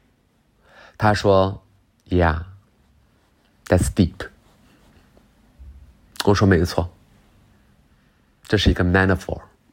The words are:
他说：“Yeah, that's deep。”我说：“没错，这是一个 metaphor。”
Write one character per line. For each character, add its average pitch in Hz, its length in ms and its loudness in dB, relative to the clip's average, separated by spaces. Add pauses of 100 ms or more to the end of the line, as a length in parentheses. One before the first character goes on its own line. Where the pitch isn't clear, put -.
(960)
他 107 160 2
说： 98 500 0 (440)
“Yeah, 85 360 0 (1200)
that's - 300 0
deep。” - 320 -2 (2000)
我 101 100 2
说 104 120 2
：“没 90 160 4
错， 87 240 -4 (1600)
这 - 140 -2
是 92 120 0
一 87 40 2
个 92 100 -2
metaphor。” 95 580 0 (320)